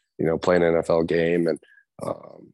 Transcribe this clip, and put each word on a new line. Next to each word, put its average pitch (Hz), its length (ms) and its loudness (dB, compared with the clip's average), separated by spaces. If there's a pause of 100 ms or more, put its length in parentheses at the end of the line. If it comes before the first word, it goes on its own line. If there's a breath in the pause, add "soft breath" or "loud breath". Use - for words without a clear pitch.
(200 soft breath)
you - 60 -2
know, 80 120 0
play 90 200 2
an 87 60 2
N 82 140 2
F 82 120 -4
L 82 140 2
game. 85 440 0
And, 78 120 -4 (440 soft breath)
um, - 500 -12